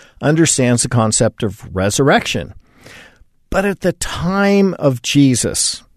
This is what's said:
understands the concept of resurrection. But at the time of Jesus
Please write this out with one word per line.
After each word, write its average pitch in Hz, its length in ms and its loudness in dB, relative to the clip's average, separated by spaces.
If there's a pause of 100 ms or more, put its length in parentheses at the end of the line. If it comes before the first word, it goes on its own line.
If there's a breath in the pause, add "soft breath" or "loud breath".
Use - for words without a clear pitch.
(220 loud breath)
understands 135 600 2
the 123 60 -4
concept 113 540 0
of 95 300 -8
resurrection. 110 800 0 (960 loud breath)
But 190 160 0
at 196 160 -4
the 175 120 0
time 196 840 0
of 135 260 -2
Jesus - 840 0 (140)